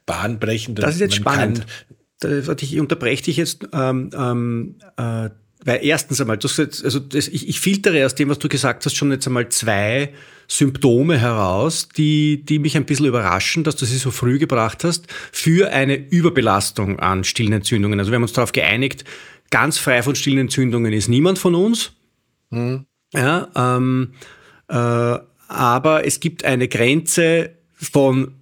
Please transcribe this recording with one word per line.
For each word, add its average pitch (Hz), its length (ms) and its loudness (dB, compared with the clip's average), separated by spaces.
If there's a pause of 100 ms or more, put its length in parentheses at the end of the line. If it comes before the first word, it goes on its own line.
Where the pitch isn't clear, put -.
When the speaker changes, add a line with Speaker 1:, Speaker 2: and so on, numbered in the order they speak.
Speaker 1:
bahnbrechend. 107 760 -4
Speaker 2:
Das 147 160 0
ist 175 60 -2
jetzt 101 180 0
Speaker 1:
Man 131 160 0
Speaker 2:
spannend. 117 300 0 (560)
Speaker 1:
kann 143 240 -2
Speaker 2:
Da, 156 160 -4
ich 147 180 -4
unterbreche 139 440 -2
dich 156 140 -2
jetzt, - 360 -4
ähm, 131 440 -2
ähm, 120 580 -4 (200)
äh, 113 340 -4 (360)
weil 120 180 0
erstens 147 380 -2
einmal, 110 160 0
du 135 100 -6
hast - 100 -2
jetzt, - 280 -4
also 139 140 -2
das, 135 280 -4
ich, - 220 -6
ich - 100 -6
filtere 190 460 2
aus 131 100 -2
dem, 143 140 0
was 143 100 -2
du - 80 -4
gesagt 131 380 -2
hast, 143 100 -2
schon 143 160 0
jetzt 135 160 -4
einmal 123 220 -2
zwei 110 640 0 (340)
Symptome 135 720 2
heraus, 113 760 0
die, 151 500 2
die 156 120 0
mich 147 200 0
ein 135 80 0
bisschen 147 200 0
überraschen, 113 580 0
dass 151 120 -2
du 135 100 -4
sie 123 120 -2
so 123 140 -2
früh 123 280 0
gebracht 120 440 0
hast, 170 220 -2 (260)
für 170 400 2
eine 135 240 2
Überbelastung 113 1040 2
an 95 240 0
stillen 107 300 0
Entzündungen. 104 460 0
Also 98 120 -2
wir 123 40 2
haben 120 80 2
uns 107 100 -4
darauf 120 200 0
geeinigt, 110 500 0 (460)
ganz 131 280 2
frei 123 260 2
von 139 120 0
stillen 135 240 0
Entzündungen 120 540 0
ist 107 160 0
niemand 160 280 4
von 180 160 2
uns. 208 380 0 (580)
Speaker 1:
Mhm. 123 360 -4 (280)
Speaker 2:
Ja, 151 420 0
ähm, 127 580 0 (560)
äh, - 40 -6 (760)
aber 127 580 2
es - 140 -2
gibt - 260 -6
eine 127 220 2
Grenze 160 840 2 (220)
von, 135 680 2